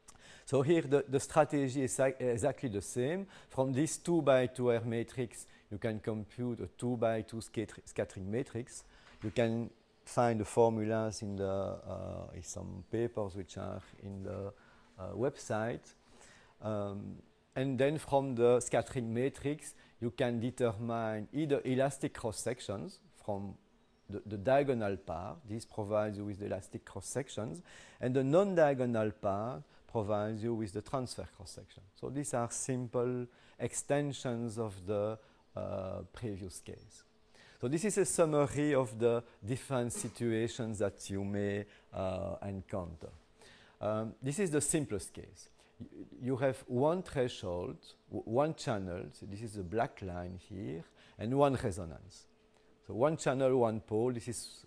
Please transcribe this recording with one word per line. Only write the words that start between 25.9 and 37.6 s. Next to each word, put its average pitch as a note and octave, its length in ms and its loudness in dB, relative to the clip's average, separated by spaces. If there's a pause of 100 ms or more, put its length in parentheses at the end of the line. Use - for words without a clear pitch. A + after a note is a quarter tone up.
you G#2 60 -6
with G2+ 140 -6
the G2+ 80 -6
elastic G2+ 380 -6
cross - 220 -12
sections, C3+ 560 -6 (380)
and B2+ 140 0
the C3+ 100 4
non-diagonal C#3 840 4 (100)
part A2 420 -2 (280)
provides G#2+ 520 0
you A#2 120 0
with G#2+ 180 -2
the G#2 100 -4
transfer A#2 440 -6 (100)
cross - 140 -16
section. - 320 -18 (120)
So - 160 -8
these C#3 240 -4
are A#2 160 0
simple B2 760 -2 (320)
extensions A#2+ 1000 -2
of A2 160 -4 (120)
the, G#2 320 0 (380)
uh, F#2+ 460 -4 (100)
previous G2 480 -8
case. - 420 -16 (580)